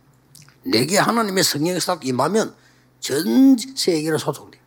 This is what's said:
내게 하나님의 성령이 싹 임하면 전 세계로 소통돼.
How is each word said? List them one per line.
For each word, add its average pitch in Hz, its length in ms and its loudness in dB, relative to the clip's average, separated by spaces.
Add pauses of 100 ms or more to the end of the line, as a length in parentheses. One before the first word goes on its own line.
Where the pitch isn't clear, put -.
(640)
내게 147 360 0
하나님의 208 440 0
성령이 160 380 -2
싹 165 240 -6
임하면 135 480 -2 (480)
전 214 560 4
세계로 160 600 -2
소통돼. - 480 -8